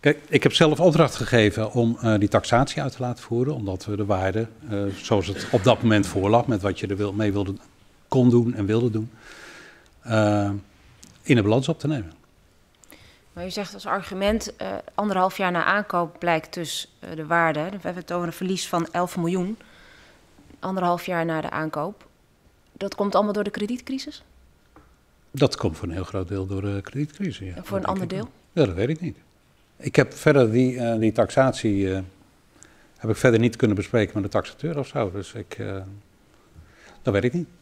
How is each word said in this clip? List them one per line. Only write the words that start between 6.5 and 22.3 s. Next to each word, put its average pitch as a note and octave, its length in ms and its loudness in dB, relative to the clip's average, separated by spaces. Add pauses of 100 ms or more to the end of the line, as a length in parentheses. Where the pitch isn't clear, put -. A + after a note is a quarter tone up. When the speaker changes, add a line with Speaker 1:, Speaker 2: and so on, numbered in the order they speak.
Speaker 1:
wat G2 180 -2
je - 60 -8
er F#2+ 100 -4
wil, G2+ 160 -4
mee G#2 200 -2
wilde, G2 220 -2 (540)
kon B2 220 6
doen A#2+ 240 4
en G#2 120 -2
wilde A2+ 240 2
doen, A2 200 -4 (920)
eh, G#2 480 2 (720)
in C#3 140 4
de A2+ 60 4
balans A2+ 260 2
op E3 100 -2
te - 100 -8
nemen. A2+ 240 -6 (1200)
Speaker 2:
Maar F3 140 -10
u F#3+ 40 -8
zegt G3+ 240 -8
als G3+ 120 -14
argument, G3 720 -2
eh, F#3+ 120 -8 (260)
anderhalf F#3+ 420 0
jaar F#3+ 160 -2
na E3+ 120 0
aankoop F3+ 540 0
blijkt E3 360 -2
dus, - 440 -8
eh, - 180 -16
de D#3 100 -10
waarde, D#3+ 380 2
we G3 160 -8
hebben F3+ 220 -6
het E3+ 100 -8
over F3 140 -2
een E3 60 -6
verlies F#3 360 -4
van E3+ 240 -2
elf F3 240 -2
miljoen, F3+ 400 -2 (1000)
anderhalf F3 480 -2
jaar E3+ 180 -2
na D#3+ 160 -2
de - 100 -6
aankoop. D#3 560 -6 (680)